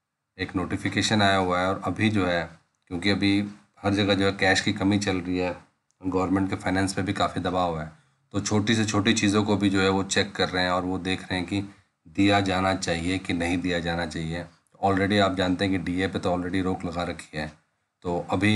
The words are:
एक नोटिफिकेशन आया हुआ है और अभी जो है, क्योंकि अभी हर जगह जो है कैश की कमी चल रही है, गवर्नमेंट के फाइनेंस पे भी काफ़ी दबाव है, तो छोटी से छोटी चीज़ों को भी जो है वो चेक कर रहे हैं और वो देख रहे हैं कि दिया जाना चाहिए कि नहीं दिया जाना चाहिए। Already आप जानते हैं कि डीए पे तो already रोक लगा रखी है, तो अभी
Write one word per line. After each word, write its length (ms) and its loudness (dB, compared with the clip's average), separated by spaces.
एक 180 -6
नोटिफिकेशन 640 0
आया 160 4
हुआ 220 2
है 80 2
और 180 -2
अभी 240 2
जो 160 2
है, 180 0
क्योंकि 220 -2
अभी 320 2
हर 100 2
जगह 200 2
जो 120 2
है 60 2
कैश 300 2
की 120 0
कमी 260 2
चल 180 -2
रही 200 -2
है, 180 -2
गवर्नमेंट 480 0
के 60 -4
फाइनेंस 380 -2
पे 80 -4
भी 120 -2
काफ़ी 280 -2
दबाव 380 -2
है, 120 -10
तो 80 -2
छोटी 340 0
से 100 2
छोटी 280 2
चीज़ों 300 2
को 140 2
भी 120 2
जो 120 2
है 80 4
वो 160 2
चेक 300 -2
कर 140 0
रहे 140 -2
हैं 80 0
और 140 0
वो 140 -2
देख 220 -4
रहे 180 -4
हैं 80 -4
कि 140 -2
दिया 340 4
जाना 340 2
चाहिए 420 -2
कि 160 -4
नहीं 240 0
दिया 220 0
जाना 260 -2
चाहिए। 400 -6
Already 380 2
आप 160 2
जानते 300 0
हैं 80 2
कि 80 0
डीए 260 -2
पे 120 -4
तो 160 0
already 280 -2
रोक 220 -2
लगा 180 -4
रखी 340 -10
है, 140 -6
तो 260 -4
अभी 260 2